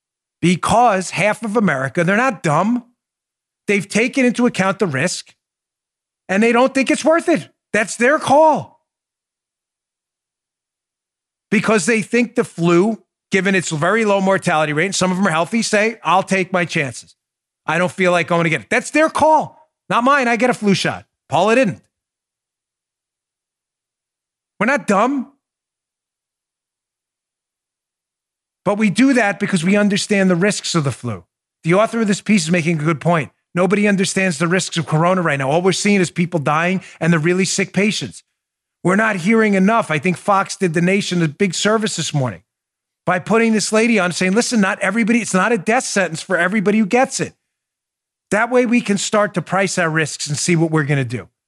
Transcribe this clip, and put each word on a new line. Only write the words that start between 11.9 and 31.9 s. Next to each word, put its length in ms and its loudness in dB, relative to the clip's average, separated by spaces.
think 320 -2
the 100 0
flu, 580 0
given 240 0
its 160 -2
very 340 -2
low 160 2
mortality 520 0
rate, 140 -2
and 80 -6
some 160 -2
of 60 -2
them 100 0
are 40 0
healthy, 320 -2
say, 400 -2
"I'll 200 2
take 300 -2
my 120 0
chances. 520 -8
I 140 -2
don't 140 0
feel 200 0
like 140 0
going 180 0
to 60 0
get 120 -4
it." 80 -20
That's 200 -2
their 180 2
call, 600 0
not 160 0
mine. 240 2
I 80 2
get 140 2
a 40 -2
flu 200 2
shot. 320 -4
Paula 260 2
didn't. 280 0
We're 60 0
not 200 -2
dumb. 460 0
But 140 0
we 120 2
do 240 4
that 240 0
because 260 -2
we 120 2
understand 520 2
the 80 4
risks 380 -2
of 100 0
the 80 -2
flu. 320 -10
The 120 2
author 260 2